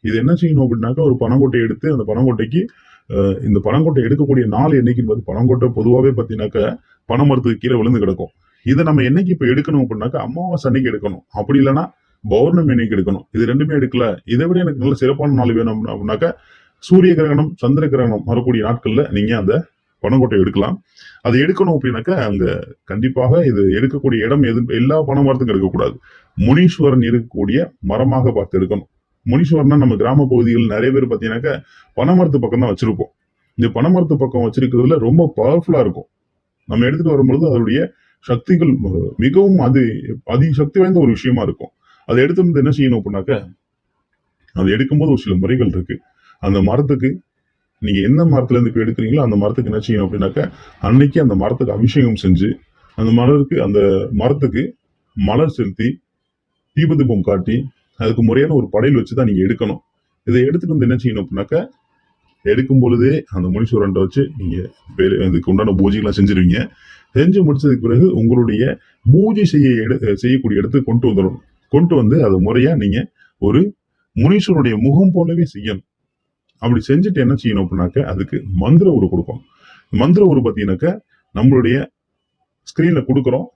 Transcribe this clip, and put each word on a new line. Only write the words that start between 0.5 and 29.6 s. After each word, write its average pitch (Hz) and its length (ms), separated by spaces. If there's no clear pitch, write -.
அப்படின்னாக்கா 117 380
ஒரு 123 160
பனங்கொட்டை 120 420
எடுத்து 113 300
அந்த 127 160
பனங்கொட்டைக்கு, 117 540
அஹ், 98 360
இந்த 101 140
பனங்கொட்டை 143 440
எடுக்கக்கூடிய 135 440
நாள் 139 320
என்னைக்குன்னு 117 320
பார்த்து, 104 180
பனங்கொட்டை 123 480
பொதுவாவே 123 340
பாத்தீங்கன்னாக்கா 110 540
பனைமரத்துக்கு 127 520
கீழே 120 160
விழுந்து 113 260
கிடக்கும். 95 280
இதை 139 180
நம்ம 151 200
என்னைக்கு 175 300
இப்ப 143 140
எடுக்கணும் 139 360
அப்படின்னாக்கா 117 360
அமாவாசை 165 480
அன்னைக்கு 127 240
எடுக்கணும், 101 320
அப்படி 107 260
இல்லைன்னா 135 240
பௌர்ணமி 143 500
அன்னைக்கு 113 220
எடுக்கணும். 95 360
இது 110 140
ரெண்டுமே 147 300
எடுக்கல, 127 300
இதை 120 200
விட 175 140
எனக்கு 147 240
நல்ல 139 120
சிறப்பான 143 440
நாள் 123 180
வேணும் 113 300
அப்படின்னாக்கா 107 420
சூரிய 180 320
கிரகணம், 147 420
சந்திர 143 300
கிரகணம் 120 380
வரக்கூடிய 120 380
நாட்கள்ல 120 480
நீங்க 104 260
அந்த 101 160
பனங்கொட்டை 127 360
எடுக்கலாம். 98 360
அது 110 180
எடுக்கணும் 180 340
அப்படின்னாக்கா 127 480
அங்க 202 200
கண்டிப்பாக 127 640
இது 107 160
எடுக்கக்கூடிய 131 540
இடம் 139 180
எது, 120 160
எல்லா 139 220
பனை 139 220
மரத்துக்கும் 131 320
எடுக்கக்கூடாது. 95 400
முனீஸ்வரன் 135 680
இருக்கக்கூடிய 117 500
மரமாக 117 500
பார்த்து 98 280
எடுக்கணும். 95 300
முனீஸ்வரன்னா 143 520